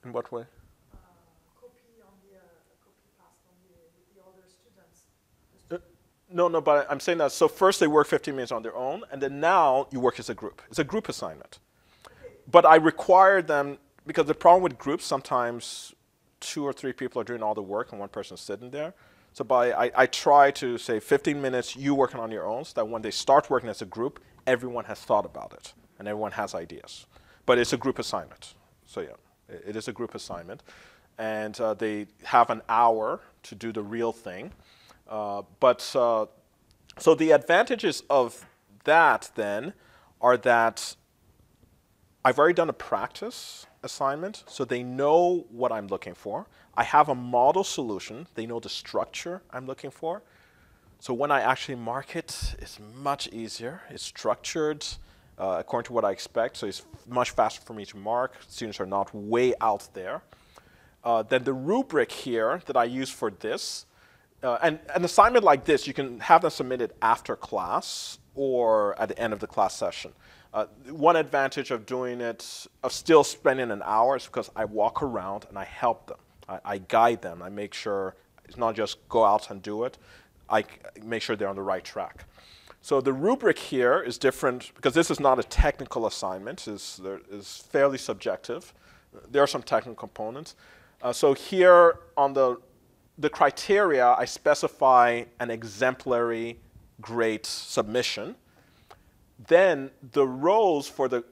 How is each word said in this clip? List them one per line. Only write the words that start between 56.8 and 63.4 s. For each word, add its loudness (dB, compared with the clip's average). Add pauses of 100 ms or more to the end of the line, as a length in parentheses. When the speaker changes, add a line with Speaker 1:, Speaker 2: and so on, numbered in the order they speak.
Speaker 1:
much -2
faster -2
for -18
me -14
to -20
mark. -4 (160)
Students -12
are -6
not -4
way 0
out -2
there. -12 (800)
Uh, 2
then 0
the -2
rubric -2
here -2
that -6
I 4
use -6
for -6
this, -8 (580)